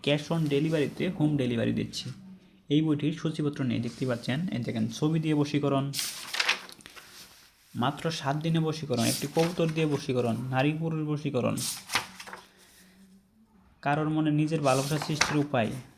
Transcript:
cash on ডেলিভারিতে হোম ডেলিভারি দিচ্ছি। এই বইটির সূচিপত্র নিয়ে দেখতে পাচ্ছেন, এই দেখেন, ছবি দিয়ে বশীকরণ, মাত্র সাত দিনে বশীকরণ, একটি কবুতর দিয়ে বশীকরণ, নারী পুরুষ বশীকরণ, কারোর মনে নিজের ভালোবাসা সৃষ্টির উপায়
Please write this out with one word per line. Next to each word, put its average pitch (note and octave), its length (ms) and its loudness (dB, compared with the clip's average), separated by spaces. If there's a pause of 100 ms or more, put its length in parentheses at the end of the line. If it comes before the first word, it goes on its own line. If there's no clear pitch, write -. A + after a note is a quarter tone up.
cash C#3+ 300 2
on E3 80 2 (100)
ডেলিভারিতে D3+ 520 2 (120)
হোম D3+ 200 2
ডেলিভারি A#2 360 2
দিচ্ছি। - 340 -4 (640)
এই D3 180 6
বইটির D3+ 340 0
সূচিপত্র D#3 440 -2
নিয়ে A#2 220 0
দেখতে A#2+ 200 -6
পাচ্ছেন, B2 320 -2 (160)
এই B2 120 -2
দেখেন, A2+ 220 0
ছবি D#3 360 0
দিয়ে D#3 100 2
বশীকরণ, C#3+ 500 2 (1900)
মাত্র C3+ 360 -2
সাত C#3 340 -2
দিনে E3 160 2
বশীকরণ, B2+ 520 0
একটি - 220 -2
কবুতর E3 400 2
দিয়ে D#3+ 120 2
বশীকরণ, B2 500 0 (180)
নারী C#3 160 4 (100)
পুরুষ D#3+ 220 -2 (100)
বশীকরণ, C3 440 0 (2250)
কারোর D3+ 280 2
মনে D#3 200 2
নিজের D3+ 380 2
ভালোবাসা C#3 380 4
সৃষ্টির D3+ 380 0
উপায় B2 260 0 (280)